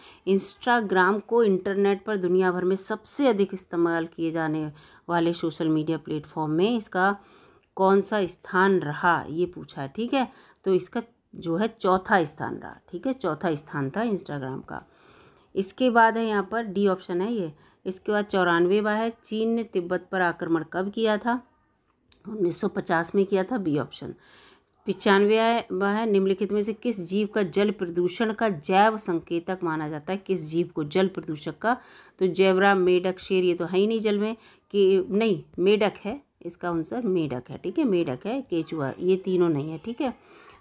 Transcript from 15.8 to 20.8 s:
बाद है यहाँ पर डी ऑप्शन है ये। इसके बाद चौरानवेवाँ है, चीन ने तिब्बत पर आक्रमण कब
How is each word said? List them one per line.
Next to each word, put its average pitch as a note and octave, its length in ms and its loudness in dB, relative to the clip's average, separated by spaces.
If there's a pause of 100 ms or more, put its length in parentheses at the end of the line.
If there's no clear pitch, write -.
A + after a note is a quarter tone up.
बाद A3+ 280 6
है A3+ 80 -2
यहाँ G3+ 260 0
पर A#3 120 -4
डी G3+ 240 0
ऑप्शन F#3 340 0
है A3+ 120 -2
ये। E3+ 200 -4 (320)
इसके F#3+ 260 -6
बाद G#3 140 0
चौरानवेवाँ F#3+ 680 2
है, A3+ 140 -2
चीन A3 400 -4
ने A#3 140 0
तिब्बत F3+ 480 -4
पर F#3+ 100 0
आक्रमण E3 420 0 (100)
कब F#3+ 180 -4